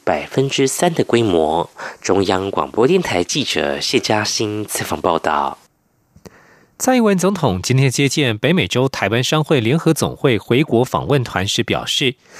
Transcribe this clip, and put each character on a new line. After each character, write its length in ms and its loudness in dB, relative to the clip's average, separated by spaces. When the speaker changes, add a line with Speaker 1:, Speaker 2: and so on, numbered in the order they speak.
Speaker 1:
百 220 -2
分 240 -2
之 180 0
三 260 0
的 100 0
规 180 2
模。 480 0
中 240 0
央 240 -2
广 200 -4
播 160 2
电 160 2
台 220 -2
记 200 -4
者 360 -2
谢 200 0
嘉 240 0
欣 420 -4
采 180 -6
访 160 -6
报 200 0
道。 400 -2
Speaker 2:
蔡 120 4
英 80 4
文 120 4
总 160 2
统 300 0
今 160 2
天 140 4
接 180 2
见 260 0
北 160 0
美 160 2
洲 220 0
台 200 -2
湾 140 2
商 200 0
会 160 2
联 180 2
合 160 2
总 220 -2
会 240 2
回 240 2
国 200 2
访 240 -4
问 160 2
团 240 -4
时 140 -2
表 240 -4
示， 300 -2